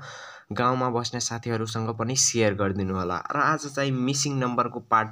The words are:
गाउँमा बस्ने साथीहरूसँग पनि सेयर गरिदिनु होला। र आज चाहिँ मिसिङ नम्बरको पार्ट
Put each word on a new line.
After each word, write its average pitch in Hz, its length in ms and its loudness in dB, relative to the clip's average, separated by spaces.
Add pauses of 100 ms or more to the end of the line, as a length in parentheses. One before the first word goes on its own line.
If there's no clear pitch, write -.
(520)
गाउँमा 127 380 2
बस्ने 120 300 -2
साथीहरूसँग 113 720 -2
पनि 113 260 -2
सेयर 110 380 4
गरिदिनु 95 420 0
होला। 90 220 -2
र - 200 -4
आज 147 380 0
चाहिँ 139 160 0
मिसिङ 135 440 0
नम्बरको 123 440 0
पार्ट 110 320 2